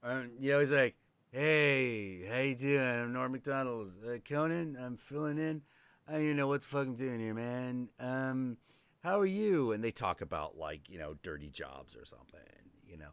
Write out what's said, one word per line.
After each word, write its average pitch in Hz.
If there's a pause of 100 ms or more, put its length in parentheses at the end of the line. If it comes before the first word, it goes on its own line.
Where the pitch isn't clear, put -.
Um, 123
you 135
know, 143
he's 143
like, 135 (360)
Hey, 131
how 120
you 135
doing? 139
I'm 120
Norm 127
Macdonald. 127 (140)
Uh, 120
Conan, 156
I'm 123
filling 147
in. 156 (440)
I -
don't 156
even 151
know 139
what 139
the -
fuck 143
I'm 131
doing 123
here, 113
man. 123 (100)
Um, 131 (440)
how 190
are 196
you? 190
And 107
they 117
talk 92
about, 78
like, 78
you 92
know, 76
dirty 76
jobs 67
or 57
something, - (460)
you 90
know. 76